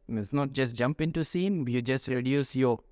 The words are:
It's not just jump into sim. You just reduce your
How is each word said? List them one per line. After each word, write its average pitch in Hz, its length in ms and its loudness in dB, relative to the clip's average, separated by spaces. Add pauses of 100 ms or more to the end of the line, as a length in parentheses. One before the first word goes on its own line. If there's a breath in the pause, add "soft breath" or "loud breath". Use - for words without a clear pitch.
It's 110 240 -4
not 143 180 0
just 127 240 0
jump 123 240 0
into 160 240 0
sim. 180 460 0
You 120 120 2
just 131 280 -2
reduce 131 460 0
your 127 240 4 (120)